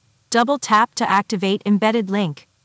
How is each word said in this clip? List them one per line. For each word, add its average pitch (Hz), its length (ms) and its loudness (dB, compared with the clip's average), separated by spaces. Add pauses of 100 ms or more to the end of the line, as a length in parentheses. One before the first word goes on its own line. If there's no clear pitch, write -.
(300)
Double 240 280 0
tap 226 380 0
to 233 120 -2
activate 196 560 -2
embedded 208 460 0
link. 196 380 -4 (180)